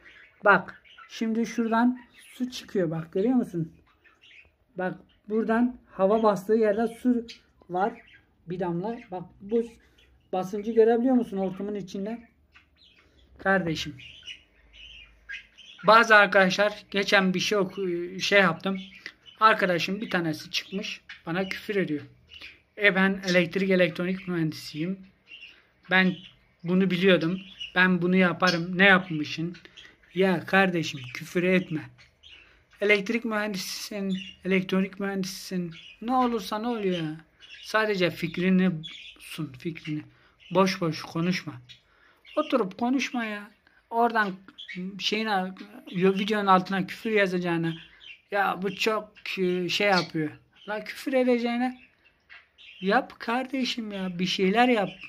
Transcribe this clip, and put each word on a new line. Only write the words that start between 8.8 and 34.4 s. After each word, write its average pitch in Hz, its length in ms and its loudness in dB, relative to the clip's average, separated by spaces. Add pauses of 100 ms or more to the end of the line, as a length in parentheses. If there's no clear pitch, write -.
Bak 180 120 -10 (180)
bu 226 220 -2 (720)
basıncı 202 380 -4
görebiliyor 233 440 6
musun 220 220 0
hortumun 196 380 -4
içinde? 208 540 -8 (1080)
Kardeşim. 165 580 -2 (1900)
Bazı 220 280 8
arkadaşlar 202 760 4
geçen 196 420 2
bir 185 60 -2
şey 208 180 0
oku-, 185 640 -4
şey 202 200 4
yaptım. 190 420 2 (580)
Arkadaşım 196 640 2
bir - 80 -8
tanesi 165 420 -4
çıkmış - 500 -8 (240)
bana 190 240 -4
küfür - 260 -8
ediyor. 151 260 -2 (760)
E 202 180 4
ben 190 320 2
elektrik 180 420 2
elektronik 180 580 0
mühendisiyim. 165 720 -4 (920)
Ben 185 240 4 (480)
bunu 185 280 2
biliyordum. 180 500 2 (340)
Ben 180 260 4
bunu 180 140 2
yaparım. 175 600 2
Ne 190 80 6
yapmışsın? 170 720 2 (580)
Ya 180 300 2
kardeşim 175 540 2 (140)
küfür 170 300 -4
etme. 180 380 0 (1000)
Elektrik 208 440 2
mühendisisin, 208 920 -6 (280)